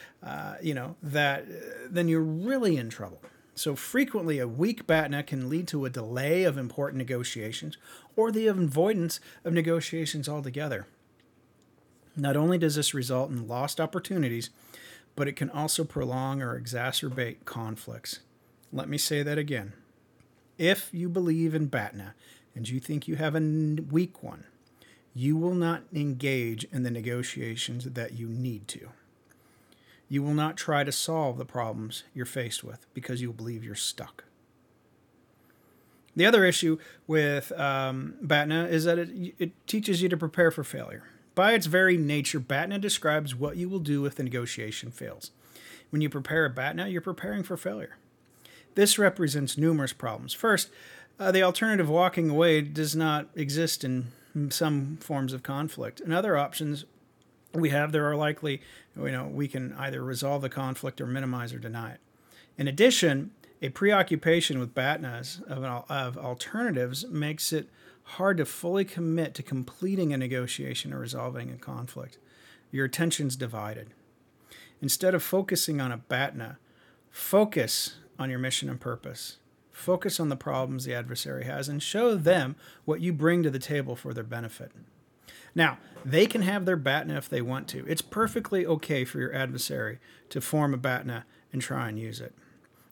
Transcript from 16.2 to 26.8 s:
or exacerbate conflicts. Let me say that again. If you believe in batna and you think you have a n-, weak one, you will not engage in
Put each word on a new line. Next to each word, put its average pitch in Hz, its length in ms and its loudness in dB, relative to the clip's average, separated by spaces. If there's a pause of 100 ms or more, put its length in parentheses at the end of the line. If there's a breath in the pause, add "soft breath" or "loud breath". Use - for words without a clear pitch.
or 123 180 -4
exacerbate 123 840 -4
conflicts. 113 760 -10 (520)
Let 131 160 -6
me 147 80 -4
say 143 280 0
that 147 140 0
again. 127 360 -4 (800)
If 185 360 2
you 175 160 -4
believe 165 460 2
in 151 140 2
batna 104 440 -4 (460 loud breath)
and 113 100 -6
you 127 120 -4
think 147 260 -4
you 160 80 -2
have 151 200 0
a - 20 0
n-, 156 520 0
weak 175 320 0
one, - 220 -14 (720 soft breath)
you 139 220 2
will 170 180 2
not 170 300 0 (100)
engage 131 800 -2
in 131 100 -2